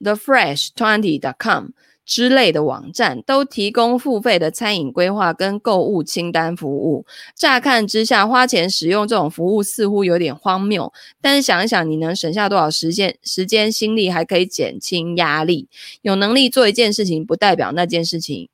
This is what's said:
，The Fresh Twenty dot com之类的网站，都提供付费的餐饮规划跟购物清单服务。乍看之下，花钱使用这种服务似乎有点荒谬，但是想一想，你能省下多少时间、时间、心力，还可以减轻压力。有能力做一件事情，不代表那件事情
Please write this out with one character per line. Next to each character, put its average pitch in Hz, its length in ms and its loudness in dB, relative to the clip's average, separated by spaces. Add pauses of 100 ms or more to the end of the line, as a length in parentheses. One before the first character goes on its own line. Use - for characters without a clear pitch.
，The 202 120 0
Fresh 208 640 0
Twenty 208 420 2
dot 131 200 -6
com 175 300 -2 (360)
之 240 240 0
类 254 220 4
的 151 140 0
网 - 280 -6
站， 139 300 -2
都 269 220 0
提 208 260 -4
供 240 260 2
付 247 240 -2
费 220 160 2
的 160 140 0
餐 208 260 -2
饮 139 160 -4
规 175 160 0
划 190 240 0
跟 196 260 -4
购 208 220 0
物 170 220 0
清 170 300 -6
单 165 240 -2
服 156 120 -8
务。 143 380 -2 (300)
乍 269 240 2
看 247 260 2
之 220 180 0
下， 220 220 2
花 247 180 4
钱 190 240 2
使 165 200 -2
用 208 180 0
这 233 80 -2
种 165 160 0
服 175 240 -2
务 208 80 2
似 202 260 -2
乎 202 140 0
有 175 160 2
点 160 160 -2
荒 190 260 -2
谬， 196 320 -2 (280)
但 277 160 4
是 277 60 4
想 190 220 2
一 - 20 0
想， 185 220 0
你 156 100 -2
能 165 160 -2
省 170 180 -4
下 208 160 0
多 202 100 2
少 156 100 4
时 160 240 -2
间、 196 300 -2
时 - 240 -4
间、 214 240 2
心 220 240 -2
力， 202 160 2
还 175 140 -2
可 190 120 0
以 180 80 4
减 117 360 -4
轻 170 360 -4
压 156 280 0
力。 170 240 0 (340)
有 196 140 0
能 202 180 2
力 262 160 4
做 247 180 4
一 208 40 4
件 220 200 2
事 208 120 -2
情， 160 200 -2
不 170 120 -2
代 196 180 4
表 143 160 0
那 175 160 0
件 170 180 -2
事 165 160 -6
情 127 340 -10